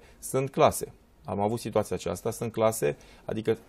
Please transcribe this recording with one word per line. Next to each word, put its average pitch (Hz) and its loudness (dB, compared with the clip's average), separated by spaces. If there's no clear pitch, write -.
sunt 131 -2
clase. - 2
Am 95 -2
avut 110 2
situația 104 -2
aceasta, 95 -4
sunt 117 -6
clase, 113 2
adică 110 -2